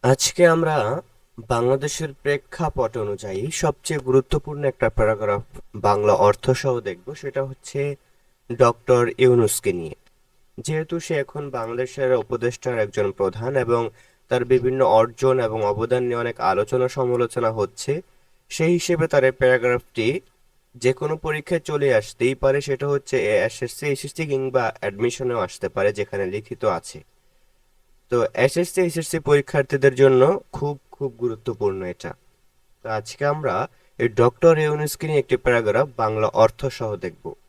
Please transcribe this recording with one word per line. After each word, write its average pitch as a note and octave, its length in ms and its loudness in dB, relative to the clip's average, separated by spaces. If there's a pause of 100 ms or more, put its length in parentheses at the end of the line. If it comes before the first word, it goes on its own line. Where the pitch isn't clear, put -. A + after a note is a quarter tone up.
আজকে - 380 2 (120)
আমরা D#3+ 220 0 (760)
বাংলাদেশের C3+ 580 -2 (120)
প্রেক্ষাপট C#3+ 680 -4 (120)
অনুযায়ী G2+ 380 -8 (200)
সবচেয়ে D3+ 460 -4
গুরুত্বপূর্ণ C#3+ 540 0 (100)
একটা - 240 -2
প্যারাগ্রাফ G#2+ 480 0 (420)
বাংলা G#2 280 4 (140)
অর্থসহ B2+ 460 0 (140)
দেখব, F2+ 180 -10 (160)
সেটা C#3 260 -4
হচ্ছে - 320 -10 (840)
ডক্টর A#2+ 400 4 (200)
ইউনূসকে A#2+ 560 4
নিয়ে। D#2 180 -12 (680)
যেহেতু D#3 300 -6 (120)
সে E3+ 80 -4 (100)
এখন D3+ 180 -12 (160)
বাংলাদেশের B2+ 520 -4 (140)
উপদেষ্টার A#2+ 500 -4 (100)
একজন G2+ 220 -2 (120)
প্রধান G#2+ 340 -2 (120)
এবং A#2 180 0 (480)
তার B2 120 0 (100)
বিভিন্ন B2+ 280 2 (200)
অর্জন B2 340 2 (120)
এবং A2 120 -4 (140)
অবদান A#2 360 0
নিয়ে A#2+ 160 -2
অনেক A#2 120 -6 (140)
আলোচনা D#3 360 0 (100)
সমালোচনা B2 640 0
হচ্ছে, G#2 340 -4 (640)
সেই E3 220 2
হিসেবে E3 340 0
তার C#3 160 4
এই B2+ 120 0
প্যারাগ্রাফটি B2 680 2 (680)
যে B2 260 0
কোনো D#3 140 -2 (100)
পরীক্ষায় D#3 460 -4
চলে D3 180 0 (120)
আসতেই B2+ 420 -2
পারে, C3+ 160 2 (100)
সেটা C#3 240 -4
হচ্ছে C#3 240 -2 (160)
এ - 20 2 (140)
এসএসসি, - 440 -8
এইচএসসি D3 400 -8
কিংবা C3 320 0 (160)
অ্যাডমিশনেও A#2 680 -4
আসতে - 280 -10
পারে, - 240 0
যেখানে G2+ 260 -4 (100)
লিখিত - 300 -10 (160)
আছে। - 200 -18 (1120)
তো B2 60 2 (280)
এসএসসি, F3 400 0
এইচএসসি E3 320 -4 (100)
পরীক্ষার্থীদের C#3 720 2
জন্য C3 200 8 (340)
খুব, D3 180 -4 (220)
খুব C#3 140 -6 (120)
গুরুত্বপূর্ণ G#2+ 580 -4 (120)
এটা। - 180 -12 (720)
তো - 40 -14 (120)
আজকে - 240 -10 (100)
আমরা D3+ 220 -2 (480)
এই A#2+ 60 2 (140)
ডক্টর E3 320 6 (100)
ইউনূসকে D3+ 440 -2
নিয়ে D3 140 2
একটি C3 220 0
প্যারাগ্রাফ A#2 440 2 (140)
বাংলা A2 260 0 (160)
অর্থসহ A2+ 460 -2 (140)
দেখব। E2+ 200 -12 (240)